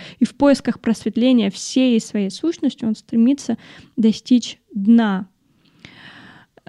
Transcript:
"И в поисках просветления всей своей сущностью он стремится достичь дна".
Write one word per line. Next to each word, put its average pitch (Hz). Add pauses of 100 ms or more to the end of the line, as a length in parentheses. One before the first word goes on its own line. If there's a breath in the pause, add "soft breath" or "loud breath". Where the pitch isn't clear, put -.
(200 loud breath)
"И 247
в -
поисках 277
просветления 226
всей 254
своей 208
сущностью 294
он 220
стремится 240 (400 loud breath)
достичь 226 (120)
дна". 208 (1400 loud breath)